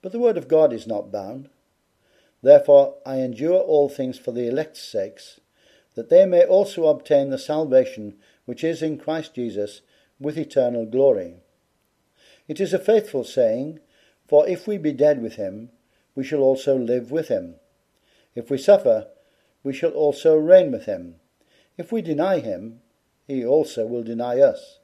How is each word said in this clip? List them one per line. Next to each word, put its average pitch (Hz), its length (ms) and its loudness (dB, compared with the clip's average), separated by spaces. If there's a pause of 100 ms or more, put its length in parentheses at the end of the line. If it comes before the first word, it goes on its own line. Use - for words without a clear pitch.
But 185 100 -14
the 233 60 -8
word 233 180 0
of - 120 -10
God 156 260 4
is 110 120 -12
not 104 240 -8
bound. 107 380 -12 (920)
Therefore 143 540 8 (100)
I 135 100 -6
endure 131 440 -2
all 147 280 2
things 131 300 -8
for - 140 -10
the 120 140 -6
elect's 147 360 -6
sakes, - 580 -12 (540)
that 117 160 -10
they 185 160 8
may 175 180 4
also 180 420 0
obtain 139 440 2
the 131 80 -6
salvation 131 800 -2 (300)
which 123 180 -10
is 160 180 -4
in 156 160 -6
Christ 156 360 -8
Jesus 104 480 -8 (360)
with 151 200 -8
eternal 120 480 -2
glory. 107 500 0 (1120)
It 156 120 -10
is 170 120 -4
a 185 60 -2
faithful 208 460 -2
saying, 127 560 -4 (460)
for 147 220 2
if 180 180 -6
we 208 120 -6
be 151 140 -4
dead 135 300 0
with 110 120 -10
him, 107 360 -12 (440)
we 135 100 -6
shall 143 160 -4
also 135 360 2
live 120 340 -4
with 156 180 -6
him. 87 280 -6 (760)
If 120 160 -14
we 135 80 -4
suffer, 131 500 2 (540)
we 139 100 -8
shall 156 180 -4
also 151 460 0
reign 151 360 4
with - 140 -10
him. 87 300 -12 (600)
If 170 160 -12
we 226 80 -4
deny 165 400 -2
him, 110 400 -12 (460)
he 131 180 -6
also 135 420 0
will 120 160 -6
deny 120 380 -4
us. - 440 2